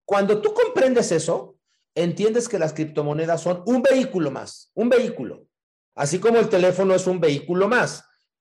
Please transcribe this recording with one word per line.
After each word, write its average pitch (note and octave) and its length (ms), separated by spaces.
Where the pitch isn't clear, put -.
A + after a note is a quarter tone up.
Cuando G3+ 380
tú G#4+ 140
comprendes C4 560
eso, E3+ 460
entiendes G3+ 540
que F#3+ 120
las D#3 140
criptomonedas D#3 680
son F3+ 240
un A#3+ 160
vehículo A#3+ 500
más, A2 420
un A#3 160
vehículo. A3+ 560
Así D3 260
como A3+ 180
el A3 100
teléfono F#3 480
es F3+ 100
un F#3 140
vehículo E3+ 480
más. G#3 380